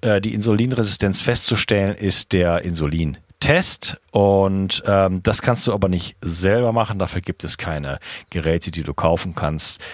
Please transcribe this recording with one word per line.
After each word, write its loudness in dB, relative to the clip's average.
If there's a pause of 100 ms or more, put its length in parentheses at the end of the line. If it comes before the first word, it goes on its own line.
äh, 2
die -4
Insulinresistenz 0
festzustellen, 0
ist 0
der 2
Insulintest. -2 (120)
Und, 2
ähm, 2
das 2
kannst 0
du 0
aber 2
nicht -2
selber 0
machen. -2
Dafür -4
gibt -8
es -4
keine -6 (300)
Geräte, -2
die -8
du -6
kaufen 0
kannst. -2 (140)